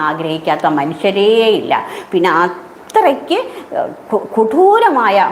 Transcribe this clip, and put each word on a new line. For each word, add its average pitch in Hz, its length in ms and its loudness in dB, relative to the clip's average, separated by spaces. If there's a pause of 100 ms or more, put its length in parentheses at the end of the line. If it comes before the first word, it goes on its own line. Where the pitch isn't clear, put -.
ആഗ്രഹിക്കാത്ത 160 720 -2
മനുഷ്യരേ 196 500 0 (300)
ഇല്ല. 123 120 -4 (380)
പിന്നെ 175 200 0 (120)
അത്രയ്ക്ക് 320 960 -2 (720)
കൊ-, 208 240 -2
കൊടൂരമായ 285 840 2 (140)